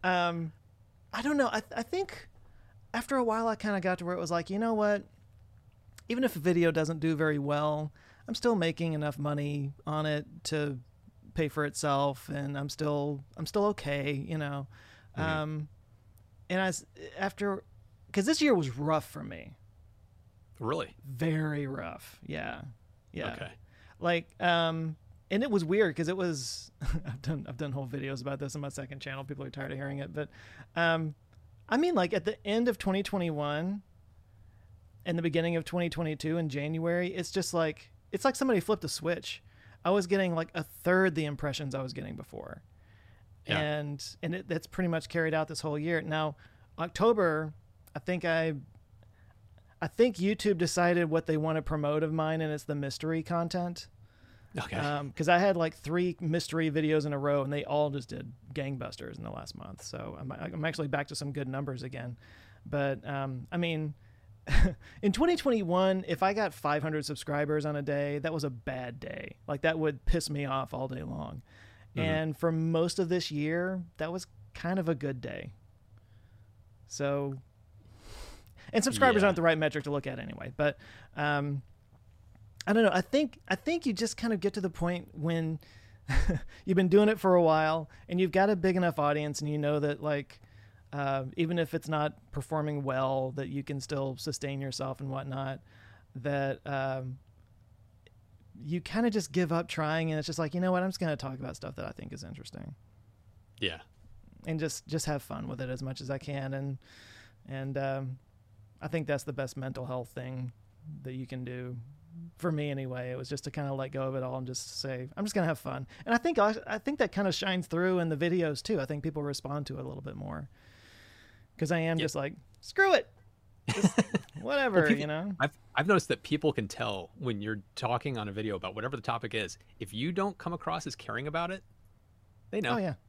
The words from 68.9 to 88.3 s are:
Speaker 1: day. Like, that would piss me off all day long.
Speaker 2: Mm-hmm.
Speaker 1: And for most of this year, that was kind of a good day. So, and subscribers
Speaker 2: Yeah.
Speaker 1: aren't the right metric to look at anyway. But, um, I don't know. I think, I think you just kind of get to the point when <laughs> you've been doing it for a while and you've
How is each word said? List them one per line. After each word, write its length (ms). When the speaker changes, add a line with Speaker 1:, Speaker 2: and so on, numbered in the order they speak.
Speaker 1:
day. 360
Like, 140
that 160
would 280
piss 240
me 140
off 280
all 140
day 160
long. 400
Speaker 2:
Mm-hmm. 40
Speaker 1:
And 380
for 140
most 460
of 100
this 240
year, 500
that 160
was 140
kind 240
of 100
a 60
good 260
day. 320
So, 460
and 120
subscribers 380
Speaker 2:
Yeah. 60
Speaker 1:
aren't 80
the 60
right 160
metric 260
to 60
look 160
at 120
anyway. 380
But, 220
um, 460
I 60
don't 100
know. 100
I 100
think, 460
I 80
think 300
you 60
just 240
kind 160
of 80
get 140
to 60
the 100
point 420
when 460
<laughs> 560
you've 120
been 120
doing 200
it 120
for 140
a 80
while 480
and 120
you've 120